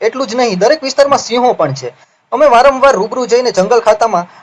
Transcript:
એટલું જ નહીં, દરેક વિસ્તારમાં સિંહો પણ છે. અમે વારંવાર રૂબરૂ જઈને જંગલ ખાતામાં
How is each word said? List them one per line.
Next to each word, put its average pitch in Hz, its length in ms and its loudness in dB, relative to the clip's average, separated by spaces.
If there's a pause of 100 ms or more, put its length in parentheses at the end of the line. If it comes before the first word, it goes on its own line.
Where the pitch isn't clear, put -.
એટલું 247 260 -2
જ 208 80 -10
નહીં, 240 240 -2
દરેક 277 240 0
વિસ્તારમાં 277 360 0
સિંહો 240 340 0
પણ 156 220 -2
છે. 127 200 -12 (380)
અમે 262 140 2
વારંવાર 262 480 4
રૂબરૂ 226 320 -4
જઈને 240 240 0
જંગલ 208 300 0
ખાતામાં 214 460 0 (160)